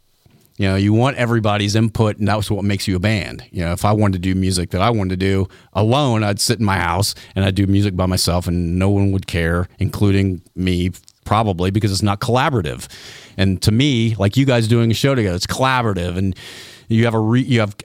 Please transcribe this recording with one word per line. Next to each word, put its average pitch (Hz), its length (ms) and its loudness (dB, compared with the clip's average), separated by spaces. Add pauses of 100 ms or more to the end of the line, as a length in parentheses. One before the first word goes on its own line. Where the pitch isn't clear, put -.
(580)
You 101 100 0
know, 95 80 0
you 101 160 2
want 123 240 2
everybody's 104 580 0
input, 110 440 0
and 101 100 0
that's 104 220 -2
what 98 140 -2
makes 101 240 -2
you 92 80 0
a - 40 0
band. 87 500 -4
You 92 140 -6
know, 85 80 -2
if 90 120 -6
I 104 80 4
wanted 104 220 2
to 92 60 -2
do 95 140 0
music 92 360 -2
that 90 100 -2
I 110 100 2
wanted 101 200 0
to 92 160 -2
do 98 220 0 (240)
alone, 113 500 2
I'd 101 180 -2
sit 110 180 -2
in 110 60 0
my 95 140 0
house 87 360 0 (200)
and 98 100 0
I'd 95 100 0
do 98 120 2
music 98 300 2
by 92 100 0
myself, 90 400 0
and 87 320 -2
no 95 100 2
one 101 240 2
would 95 140 -4
care, 85 420 -2 (100)
including 98 640 0 (140)
me, 90 380 0 (340)
probably, 98 440 0
because 104 220 0
it's 95 100 -2
not 101 180 0
collaborative. 117 680 -2 (480)
And 95 260 0
to 104 100 2
me, 117 420 2
like, 101 240 0
you 135 80 4
guys 120 200 2
doing 117 240 2
a 107 40 2
show 139 200 0
together, 101 220 0
it's - 100 -4
collaborative, 110 680 -2
and 95 180 0 (540)
you 113 160 4
have 117 100 2
a 113 60 2
re-, 117 220 2
you 117 180 2
have 104 240 -2